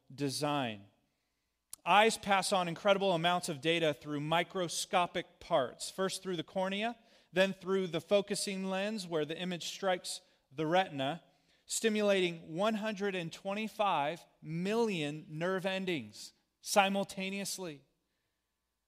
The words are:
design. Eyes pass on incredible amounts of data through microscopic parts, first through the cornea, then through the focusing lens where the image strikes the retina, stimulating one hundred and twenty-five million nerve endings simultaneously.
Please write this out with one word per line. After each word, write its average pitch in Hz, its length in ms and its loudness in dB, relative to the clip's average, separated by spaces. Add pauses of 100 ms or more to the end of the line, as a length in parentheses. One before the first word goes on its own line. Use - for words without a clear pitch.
(120)
design. 131 680 -2 (1040)
Eyes 208 320 6
pass 196 340 2
on 180 140 2
incredible 196 460 2
amounts 175 360 2
of 147 120 -6
data 160 340 2
through 147 240 -6
microscopic 170 1080 0 (120)
parts, - 560 -2
first 190 300 -2
through 185 140 -4
the 151 40 -4
cornea, 196 540 -4 (360)
then 190 280 4
through 190 260 0
the 160 140 -2
focusing 196 680 0
lens 196 380 -4
where 160 180 0
the 160 140 -6
image 180 300 -4
strikes - 520 -2 (340)
the 156 120 -2
retina, 160 560 0 (420)
stimulating 196 840 2
one 190 280 0
hundred 202 400 -4
and 165 180 -4
twenty-five 196 880 0 (200)
million 170 880 -2
nerve 175 340 -2
endings 180 680 -4 (260)
simultaneously. 190 1200 0 (1080)